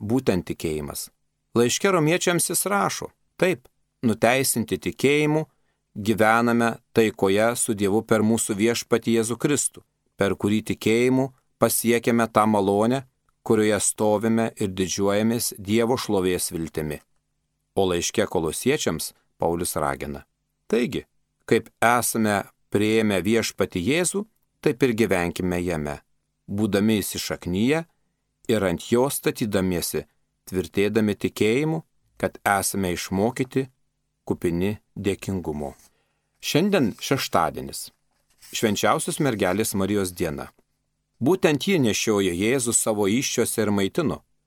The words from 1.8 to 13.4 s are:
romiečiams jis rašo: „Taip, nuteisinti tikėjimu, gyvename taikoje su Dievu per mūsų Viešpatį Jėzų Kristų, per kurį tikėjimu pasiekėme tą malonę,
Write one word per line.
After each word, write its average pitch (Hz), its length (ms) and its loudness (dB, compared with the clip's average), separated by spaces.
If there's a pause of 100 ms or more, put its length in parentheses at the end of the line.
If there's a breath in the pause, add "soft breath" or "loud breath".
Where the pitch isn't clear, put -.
romiečiams 175 600 0
jis 170 160 -4
rašo: 196 400 -4 (300)
„Taip, - 320 -2 (340)
nuteisinti 113 760 0
tikėjimu, 151 680 0 (480)
gyvename 113 840 2 (140)
taikoje 110 640 2
su - 180 -2
Dievu 101 280 0
per 110 200 2
mūsų 110 320 0
Viešpatį 113 640 0
Jėzų 113 180 -2
Kristų, - 440 -2 (360)
per 98 180 0
kurį 107 280 0
tikėjimu 127 680 0 (280)
pasiekėme 117 720 2
tą 107 140 4
malonę, 107 600 2 (400)